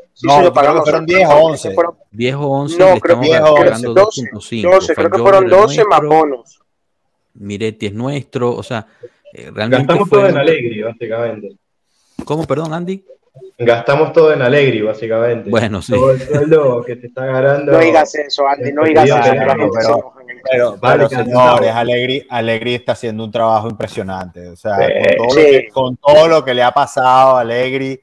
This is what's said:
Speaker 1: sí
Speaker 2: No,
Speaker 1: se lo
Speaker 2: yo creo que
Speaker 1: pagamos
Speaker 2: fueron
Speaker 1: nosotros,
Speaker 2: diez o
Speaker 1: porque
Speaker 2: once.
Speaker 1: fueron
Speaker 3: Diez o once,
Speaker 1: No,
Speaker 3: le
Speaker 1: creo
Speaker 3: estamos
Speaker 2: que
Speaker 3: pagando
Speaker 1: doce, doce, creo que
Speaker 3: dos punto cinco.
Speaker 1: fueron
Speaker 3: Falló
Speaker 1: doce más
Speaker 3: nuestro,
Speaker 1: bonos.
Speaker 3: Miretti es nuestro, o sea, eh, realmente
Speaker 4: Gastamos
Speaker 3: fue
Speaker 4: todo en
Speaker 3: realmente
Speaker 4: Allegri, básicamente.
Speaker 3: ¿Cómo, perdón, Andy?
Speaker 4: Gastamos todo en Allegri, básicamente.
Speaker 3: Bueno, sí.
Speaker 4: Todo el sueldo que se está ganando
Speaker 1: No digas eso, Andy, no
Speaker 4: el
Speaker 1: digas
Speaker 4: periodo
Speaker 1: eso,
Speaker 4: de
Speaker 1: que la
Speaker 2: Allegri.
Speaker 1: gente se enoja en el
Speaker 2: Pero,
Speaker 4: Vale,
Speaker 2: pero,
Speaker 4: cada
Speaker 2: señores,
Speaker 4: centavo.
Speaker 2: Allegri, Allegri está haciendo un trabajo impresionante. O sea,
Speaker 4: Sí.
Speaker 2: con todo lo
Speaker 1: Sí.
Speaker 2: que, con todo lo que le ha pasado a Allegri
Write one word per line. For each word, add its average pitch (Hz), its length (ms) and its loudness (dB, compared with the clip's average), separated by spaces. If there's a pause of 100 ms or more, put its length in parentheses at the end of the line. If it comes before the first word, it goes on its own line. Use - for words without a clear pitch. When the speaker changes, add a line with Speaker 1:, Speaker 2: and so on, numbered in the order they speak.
(140)
Speaker 1:
sí - 120 -8
Speaker 2:
No, 143 100 4
Speaker 1:
se 180 60 4
lo - 20 6
Speaker 2:
yo 170 80 4
creo - 0 -
que - 20 -2
Speaker 1:
pagamos 151 300 2
Speaker 2:
fueron 151 180 -2
Speaker 1:
nosotros, 175 160 0
Speaker 2:
diez 185 80 4
o 151 40 4
Speaker 1:
porque 151 220 6
Speaker 2:
once. 104 220 -8
Speaker 1:
fueron 170 200 -2 (180)
Speaker 3:
Diez 123 220 -4
o 143 140 -6
once, 139 300 -4
Speaker 1:
No, 185 160 6
Speaker 3:
le - 60 -2
Speaker 1:
creo 165 220 0
Speaker 3:
estamos 156 320 4
Speaker 2:
que 143 100 4
Speaker 3:
pagando 117 300 -2
Speaker 1:
doce, 196 280 2 (100)
doce, 165 600 0
creo 165 160 -2
que 190 80 -2
Speaker 3:
dos - 0 -
punto - 0 -
cinco. 226 40 -2
Speaker 1:
fueron 196 280 4
Speaker 3:
Falló 180 120 6
Speaker 1:
doce 214 220 2
más 175 180 2
Speaker 3:
nuestro, 151 160 2
Speaker 1:
bonos. 139 400 -4 (760)
Speaker 3:
Miretti 104 520 -8
es 98 80 -8
nuestro, 123 600 -4
o 113 80 -10
sea, 110 240 -10 (460)
eh, 62 200 -20
realmente 127 340 0
Speaker 4:
Gastamos 185 220 0
Speaker 3:
fue 208 100 4
Speaker 4:
todo 196 100 4
en 175 60 0
Speaker 3:
realmente 147 260 2
Speaker 4:
Allegri, 113 220 -8
básicamente. 110 760 -8 (680)
Speaker 3:
¿Cómo, 151 220 -6
perdón, 156 280 -6
Andy? 180 300 -10 (540)
Speaker 4:
Gastamos 139 540 0
todo 156 220 4
en 139 80 -2
Allegri, 127 400 0
básicamente. 113 680 -4
Speaker 3:
Bueno, 107 320 -4
sí. 117 140 -6
Speaker 4:
Todo 131 160 2
el 131 100 0
sueldo 143 640 0
que 123 120 -10
se - 100 -18
está 131 180 -12
ganando 139 480 0
Speaker 1:
No 160 60 4
digas 160 360 2
eso, 143 320 -4
Andy, 143 260 -4
no 147 100 -2
Speaker 4:
el 160 60 2
Speaker 1:
digas 156 160 4
Speaker 4:
periodo 139 160 2
Speaker 1:
eso, - 120 2
Speaker 4:
de - 60 -2
Speaker 1:
que - 80 -2
la 139 60 0
Speaker 2:
Allegri. - 100 -4
Speaker 1:
gente 117 180 -2
se 113 120 0
enoja 127 300 -6
en 123 80 -20
el - 100 -20 (100)
Speaker 2:
Pero, 120 260 -2
Speaker 4:
Vale, 127 200 0
Speaker 2:
pero, - 120 2
Speaker 4:
cada 127 160 -6
Speaker 2:
señores, 123 360 4
Speaker 4:
centavo. 113 180 0
Speaker 2:
Allegri, 123 500 -4
Allegri 117 460 -4
está 120 180 -4
haciendo 110 320 -8
un 107 60 -12
trabajo 113 400 0
impresionante. 95 800 -12
O 85 80 -20
sea, 104 200 -6
Speaker 4:
Sí. - 160 0
Speaker 2:
con 87 240 0
todo 113 100 -2
lo 131 60 0
Speaker 1:
Sí. 147 180 4
Speaker 2:
que, 127 200 2
con 127 260 -4
todo 151 320 4
lo 156 160 2
que 127 100 -4
le 123 80 0
ha 123 100 2
pasado 131 640 2
a 123 40 0
Allegri 131 640 -4